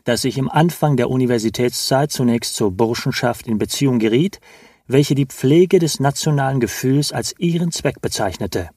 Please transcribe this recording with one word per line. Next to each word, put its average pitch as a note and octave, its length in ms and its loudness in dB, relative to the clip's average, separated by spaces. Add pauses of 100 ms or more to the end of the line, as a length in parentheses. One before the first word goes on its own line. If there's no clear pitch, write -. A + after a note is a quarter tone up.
dass A#2+ 220 -2
ich B2+ 100 -2
im C3 140 -2
Anfang D#3 480 2
der A#2+ 100 0
Universitätszeit B2 1040 0
zunächst A#2+ 420 0
zur G#2 180 0
Burschenschaft A#2 760 -2
in A2 100 -2
Beziehung B2 440 0
geriet, A#2+ 380 0 (480)
welche C#3+ 280 2
die C#3 100 2
Pflege E3+ 540 4
des E3 200 0
nationalen C#3 600 0
Gefühls C3 500 0
als A#2+ 280 -6
ihren E3+ 340 0
Zweck - 300 -4
bezeichnete. G2 760 -4